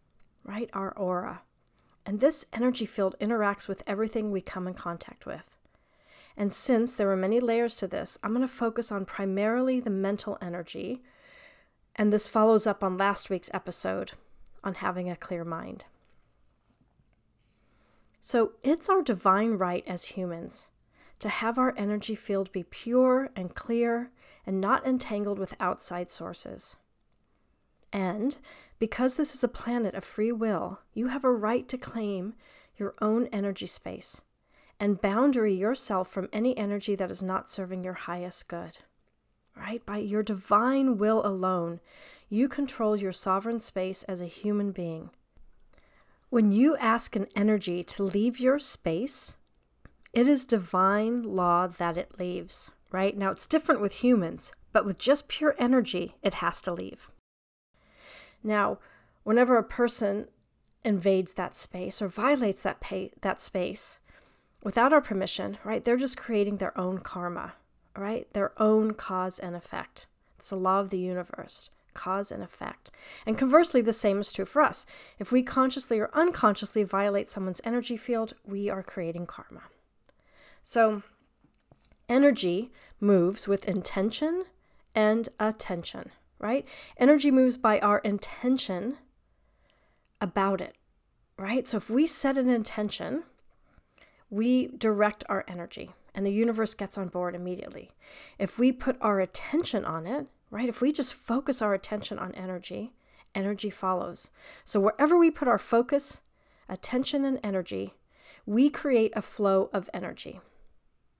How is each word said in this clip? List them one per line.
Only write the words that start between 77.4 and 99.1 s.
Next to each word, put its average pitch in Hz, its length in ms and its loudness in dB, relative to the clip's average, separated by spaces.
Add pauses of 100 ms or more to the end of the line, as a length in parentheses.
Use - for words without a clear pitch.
energy 240 320 -4
field, 226 380 -4 (100)
we 202 240 -6
are 190 140 -6
creating 175 420 -8
karma. - 380 -16 (1000)
So 214 400 4 (1080)
energy 240 640 4 (280)
moves 196 480 4
with 196 180 0
intention 226 800 -2 (500)
and 220 360 2 (100)
attention, 214 720 -4 (280)
right? 233 280 -2 (320)
Energy 285 320 8
moves 262 260 6
by 214 240 4
our 208 200 4
intention 214 960 -2 (1200)
about 196 400 0
it, - 140 -10 (640)
right? 220 280 -2
So 220 120 -2
if - 100 -6
we 269 180 4
set 269 300 2
an 254 140 2
intention, 214 720 -2 (1040)
we 247 380 2
direct 208 600 0
our 196 200 -2
energy 175 440 -12 (220)
and 196 120 -2
the 196 60 2
universe 220 420 2
gets 202 240 -8
on 185 100 -6
board 180 260 -4
immediately. 180 580 -10 (460)
If 202 200 -4
we 254 140 6
put 254 280 -2
our 202 200 2